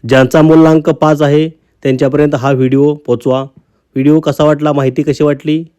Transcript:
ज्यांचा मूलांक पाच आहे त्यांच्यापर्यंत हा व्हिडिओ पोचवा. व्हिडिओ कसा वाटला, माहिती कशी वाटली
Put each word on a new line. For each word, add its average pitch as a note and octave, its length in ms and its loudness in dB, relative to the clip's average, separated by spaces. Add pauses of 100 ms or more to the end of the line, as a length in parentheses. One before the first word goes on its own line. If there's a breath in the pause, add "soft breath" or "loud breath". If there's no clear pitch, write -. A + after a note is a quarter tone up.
ज्यांचा C3 340 2
मूलांक D#3+ 480 4
पाच D#3 320 -2
आहे D3+ 260 0 (340)
त्यांच्यापर्यंत C#3 520 0
हा C3+ 180 -2
व्हिडिओ C#3 420 0
पोचवा. C3 480 -4
व्हिडिओ - 760 -4
कसा D3+ 240 -2
वाटला, D3+ 280 0
माहिती C3+ 300 -2
कशी D3 220 -2
वाटली D3+ 400 -4 (140)